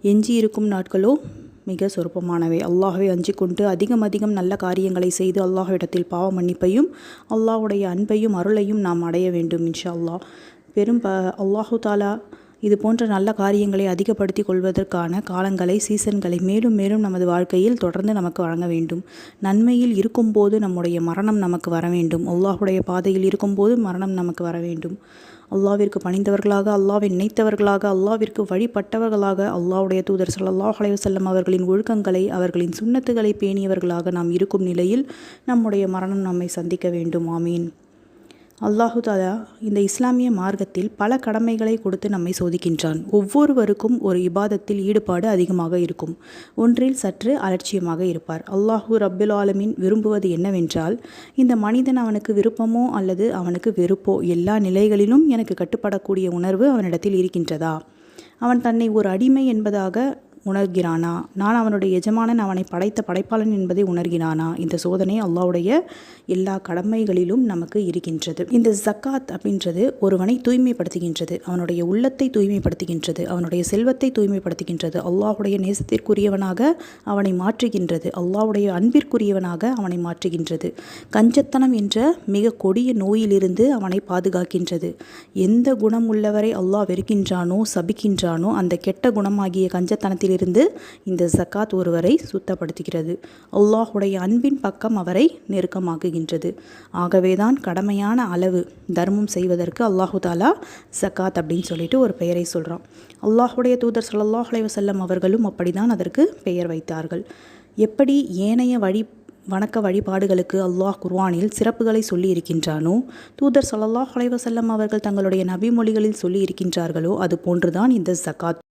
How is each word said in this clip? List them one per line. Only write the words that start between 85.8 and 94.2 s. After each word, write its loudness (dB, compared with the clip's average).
உள்ளவரை 0
அல்லாஹ் 0
வெறுக்கின்றானோ, 0
சபிக்கின்றானோ, 0
அந்த 0
கெட்ட 0
குணமாகிய 0
கஞ்சத்தனத்திலிருந்து -2
இந்த -2
ஜக்காத் -2
ஒருவரை 2
சுத்தப்படுத்துகிறது. -6
அல்லாஹ்வுடைய 2
அன்பின் 0